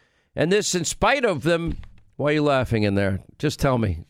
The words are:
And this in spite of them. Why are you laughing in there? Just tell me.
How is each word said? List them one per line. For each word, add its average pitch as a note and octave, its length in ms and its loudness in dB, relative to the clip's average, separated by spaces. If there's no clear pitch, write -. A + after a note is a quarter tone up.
And D#3 160 2
this G3+ 220 0
in E3+ 100 -2
spite B3 400 0
of E3+ 180 0
them. E3 360 -2
Why D3 160 0
are - 20 2
you D3+ 80 2
laughing C3 400 2
in G2+ 140 2
there? G2 240 0
Just D3+ 200 -2
tell B2+ 200 2
me. F2 320 -2